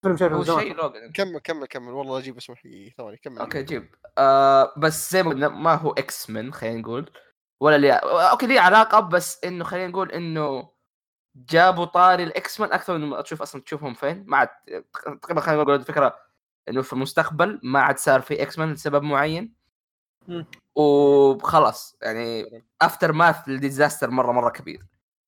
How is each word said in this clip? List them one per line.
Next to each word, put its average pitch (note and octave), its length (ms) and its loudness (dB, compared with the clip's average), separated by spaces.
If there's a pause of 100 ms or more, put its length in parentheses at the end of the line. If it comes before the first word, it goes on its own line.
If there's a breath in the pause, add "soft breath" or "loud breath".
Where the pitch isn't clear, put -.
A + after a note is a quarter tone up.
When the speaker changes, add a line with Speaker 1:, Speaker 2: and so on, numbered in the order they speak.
Speaker 1:
فيلم F#3 140 0
شايفه E3+ 180 2
من E3 40 -2
Speaker 2:
هو F3 60 -2
Speaker 1:
زمان. D#3+ 200 0
Speaker 2:
شيء F3 100 -10
لوغان. B2+ 380 -8
Speaker 3:
كمل، F#3 260 -6
كمل، D3 280 -10
كمل. B2 260 -16
والله C3 260 -8
أجيب C3 180 -14
اسمه B2 200 -20
الحقيقي. G2+ 340 -20
ثواني، A2+ 260 -18
كمل. C3 220 -16
Speaker 2:
أوكي، - 240 -8
جيب. C#3+ 320 -12 (240)
آه، C3+ 600 4
بس D#3 340 -2
زي F#3 100 2
ما E3 80 -2
قلنا، C#3 180 0
ما D#3+ 260 0
هو D#3 180 -2
إكس - 380 -8
مان، A2 220 -10
خلينا A2+ 280 -8
نقول. A#2 300 -10 (500 soft breath)
ولا D3 180 6
لي-، C#3 140 6 (380)
أوكي، - 160 2
ليه A#3+ 140 4
علاقة، G#3+ 400 6
بس F3 440 -2
إنه، F3+ 200 -8
خلينا F#3 240 -6
نقول F#3 240 -6
إنه D#3 580 -6 (680)
جابوا E3+ 480 2
طاري F3+ 400 4
الإكس - 360 -8
مان G#3 120 -2
أكثر F3+ 260 -2
من D3+ 80 -6
ما C#3 160 -6
تشوف D#3+ 200 -12
أصلًا، C#3 200 -12
تشوفهم C#3+ 320 -10
فين. E3+ 320 -6
ما D3 100 0
عاد، B2+ 120 4 (720)
تقريبًا، E3 180 -4
خلينا D3+ 220 0
نقول C#3+ 120 2
الفكرة C#3 440 -2 (500)
إنه C3 140 -4
في - 100 -14
المستقبل D#3+ 680 -2
ما C3 180 0
عاد C3+ 180 2
صار C3+ 220 2
في - 220 -6
إكس D3 160 -6
مان D#3+ 140 -4
لسبب C#3+ 300 -2
معين. D#3 520 -2 (760)
Speaker 1:
مم. E3+ 180 -12 (280)
Speaker 2:
وخلاص، C#3+ 1300 4
يعني، A2+ 420 -8
Speaker 3:
تمام. - 220 -20 (180)
Speaker 2:
after E3 280 0
math D#3+ 360 2
للديزاستر C3+ 600 -2
مرة، B2 220 0
مرة A#2+ 180 0
كبير. - 360 -12 (420)